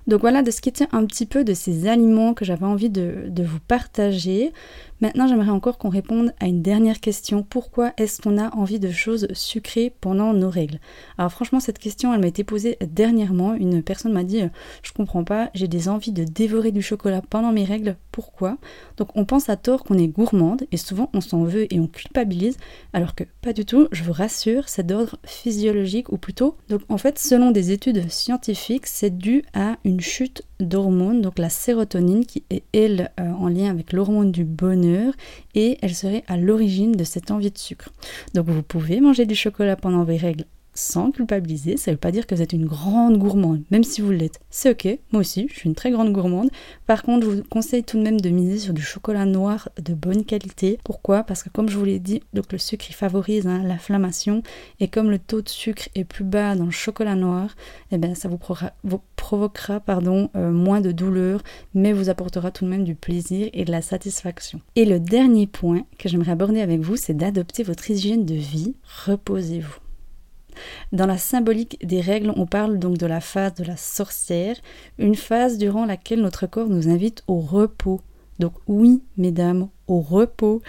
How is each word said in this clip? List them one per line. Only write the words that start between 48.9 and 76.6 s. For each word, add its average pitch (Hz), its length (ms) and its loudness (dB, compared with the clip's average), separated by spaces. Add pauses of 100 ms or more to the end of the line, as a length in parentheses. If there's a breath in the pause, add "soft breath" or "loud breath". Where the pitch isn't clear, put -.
noir 196 420 0 (140)
de 170 120 -4
bonne 185 300 0
qualité. 202 600 -2
Pourquoi ? 202 400 0
Parce 190 180 -6
que - 80 -14
comme 214 180 0
je 202 80 -2
vous 202 80 0
l'ai 196 140 0
dit, 190 240 -4 (120)
donc 196 180 -4
le 185 60 -6
sucre, - 300 -8
il - 60 -18
favorise, 196 540 -2
hein, 180 160 -2
l'inflammation, 196 800 -2 (340 loud breath)
et 196 80 0
comme 214 240 0
le 196 80 2
taux 214 240 -4
de - 60 -12
sucre - 480 -8
est 190 80 -2
plus - 200 -8
bas 202 300 0
dans 175 120 0
le 175 40 -2
chocolat 208 460 -2
noir, 185 400 -2 (340 loud breath)
eh 185 80 0
ben, 170 160 -2
ça - 140 -8
vous 175 100 -4
provoquera, 180 340 -8 (120)
vous 190 160 -4 (160)
provoquera, 208 640 -4
pardon, 190 560 0
euh, 175 160 0
moins 185 280 4
de 185 120 0
douleur, 185 500 0 (320 loud breath)
mais 196 180 4
vous 196 180 2
apportera 180 420 -4
tout - 120 -4
de 185 60 0
même 190 140 0
du 170 100 -2
plaisir 175 580 -4
et 180 120 -4
de 170 80 -2
la 165 100 -2
satisfaction. - 800 -8 (160)
Et 226 80 8
le 185 160 6
dernier 214 480 6
point 175 360 0 (140)
que - 100 -8
j'aimerais 175 240 0
aborder 202 280 0
avec 170 200 0
vous, 175 160 -2
c'est - 160 -4
d'adopter 180 520 -2
votre 175 260 -6
hygiène 208 340 0
de 160 120 -2
vie. 156 400 -4 (280)
Reposez-vous. 175 720 -4 (1120 loud breath)
Dans 190 140 2
la 190 100 0
symbolique 226 680 -2
des 180 140 0
règles, 208 360 0
on 185 80 0
parle 208 360 0
donc 180 180 0
de 170 80 -2
la 165 140 -2
phase 196 340 -4
de 175 100 -8
la 165 120 -8
sorcière, 196 800 -4 (420 loud breath)
une 214 160 4
phase 233 440 0
durant 208 280 0
laquelle 214 340 -2
notre 190 260 0
corps 226 220 -4